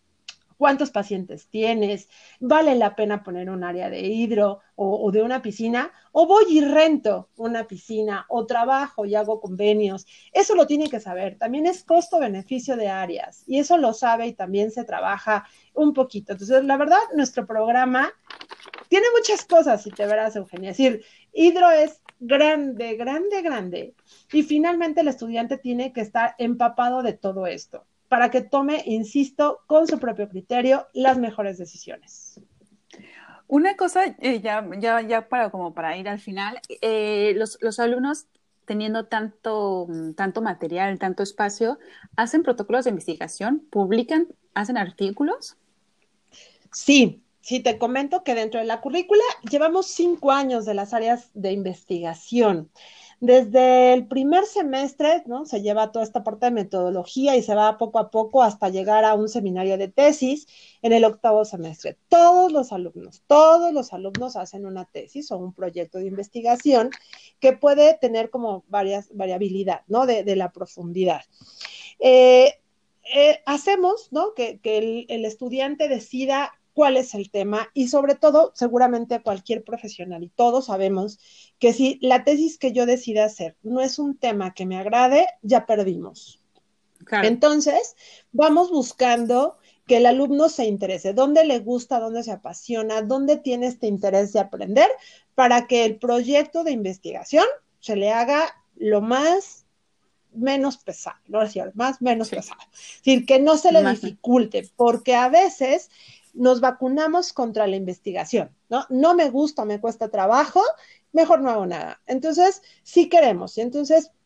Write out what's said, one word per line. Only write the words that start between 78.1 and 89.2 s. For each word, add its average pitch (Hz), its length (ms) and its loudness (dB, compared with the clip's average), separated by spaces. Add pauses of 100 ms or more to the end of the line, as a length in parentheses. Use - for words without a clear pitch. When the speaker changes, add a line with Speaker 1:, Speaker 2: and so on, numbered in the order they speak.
Speaker 1:
todo, 302 400 4
seguramente 240 640 0
cualquier 220 440 -6
profesional, 180 580 -14
y 175 60 -14
todos 240 380 0
sabemos 196 520 -4 (400)
que 233 140 4
si 262 280 0
la 254 220 2
tesis 302 360 0
que 254 140 -2
yo 240 140 0
decida 240 380 0
hacer 190 380 -6
no 247 180 -4
es 262 180 -4
un 285 180 -4
tema 202 380 -4
que 185 120 -10
me 185 120 -6
agrade, 247 480 4 (160)
ya 226 240 2
perdimos. 196 720 -6 (640)
Speaker 2:
Claro. 214 220 0
Speaker 1:
Entonces, 294 680 2 (340)
vamos 311 400 4
buscando 247 880 0 (280)